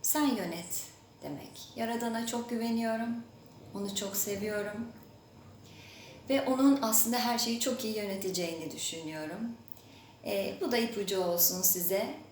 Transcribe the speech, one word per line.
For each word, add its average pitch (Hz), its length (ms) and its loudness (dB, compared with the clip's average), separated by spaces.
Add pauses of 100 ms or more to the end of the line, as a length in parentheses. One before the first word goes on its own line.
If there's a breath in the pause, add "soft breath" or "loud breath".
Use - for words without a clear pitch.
Sen 302 240 4
yönet 175 580 0 (380)
demek. - 540 -10
Yaradana 233 500 0
çok 240 240 -2
güveniyorum. 226 680 0 (580)
Onu 202 200 -4
çok 196 220 -2
seviyorum. 208 720 -2 (1400 loud breath)
Ve 269 120 4
onun 269 400 6
aslında 226 360 4
her 233 200 2
şeyi 233 220 0
çok 240 240 0
iyi 220 120 0
yöneteceğini 180 760 -2
düşünüyorum. 156 680 -6 (840 loud breath)
E, 196 360 -2
bu 285 120 0
da 247 40 4
ipucu 202 480 2
olsun 175 380 4
size. 190 520 2 (180)